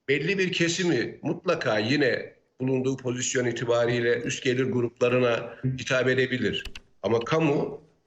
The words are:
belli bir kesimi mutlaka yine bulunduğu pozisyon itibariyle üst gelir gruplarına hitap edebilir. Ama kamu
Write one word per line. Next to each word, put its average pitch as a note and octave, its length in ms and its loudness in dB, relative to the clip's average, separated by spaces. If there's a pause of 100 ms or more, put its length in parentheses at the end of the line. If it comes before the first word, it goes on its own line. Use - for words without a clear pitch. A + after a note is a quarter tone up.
belli D#3 300 0
bir F#3 140 0
kesimi E3 720 0
mutlaka C#3 580 -2
yine B2 600 0 (220)
bulunduğu C3 360 0
pozisyon B2 480 -2
itibariyle A#2+ 760 0
üst - 220 -6
gelir B2+ 200 2
gruplarına A#2+ 1000 0
hitap B2+ 440 -2
edebilir. B2+ 560 0 (400)
Ama A2 160 2
kamu D#3 640 0 (260)